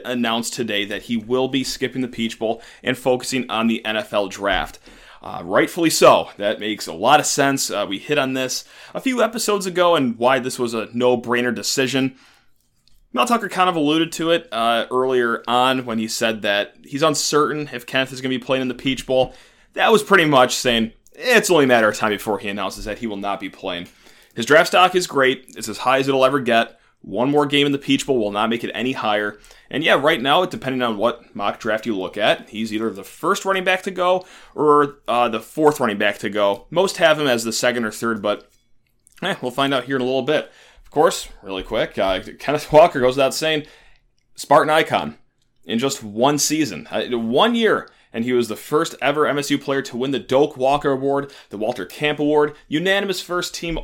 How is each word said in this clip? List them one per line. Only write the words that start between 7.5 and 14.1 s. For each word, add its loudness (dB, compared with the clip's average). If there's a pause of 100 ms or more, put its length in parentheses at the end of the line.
Uh, -2
we -6
hit -2
on -4
this -6 (300)
a -8
few -2
episodes -2
ago 2
and 0
why 4
this -6
was -2
a -6
no-brainer 0
decision. -2 (1000)
Mel 2
Tucker -2
kind 2
of 0
alluded 0